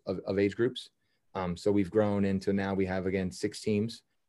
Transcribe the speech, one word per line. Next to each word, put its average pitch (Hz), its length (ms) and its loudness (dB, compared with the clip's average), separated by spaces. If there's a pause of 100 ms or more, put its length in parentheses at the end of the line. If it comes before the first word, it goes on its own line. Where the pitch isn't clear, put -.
of, 95 200 -4
of 98 120 0
age 101 160 4
groups. - 360 -2 (440)
Um, 90 220 -2
so 104 160 0
we've 98 180 2
grown 101 340 2
into, 98 280 0
now 98 220 0
we 95 120 2
have, 92 200 -2
again, 95 240 0
six - 300 -6
teams 110 420 -2 (260)